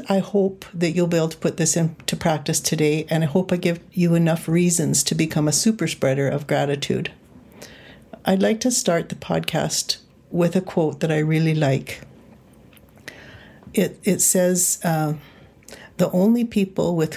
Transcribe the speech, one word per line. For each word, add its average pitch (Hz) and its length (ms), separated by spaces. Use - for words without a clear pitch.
I 196 100
hope 190 460
that 170 160
you'll 175 160
be 170 120
able 160 100
to 160 80
put - 200
this 160 200
into 165 400
practice 156 420
today, 156 500
and 160 140
I 156 60
hope 180 240
I 180 60
give 170 200
you 170 240
enough 165 320
reasons 170 560
to - 100
become 156 320
a 151 60
super 220 340
spreader 135 420
of 143 200
gratitude. 143 640
I'd 190 180
like 220 200
to 247 100
start 170 360
the - 60
podcast - 840
with 170 240
a 185 40
quote 156 380
that 165 140
I 156 60
really 156 360
like. 143 460
It, 185 300
it 180 180
says, 180 640
uh, 156 320
"The 175 140
only 226 320
people 185 500
with 160 220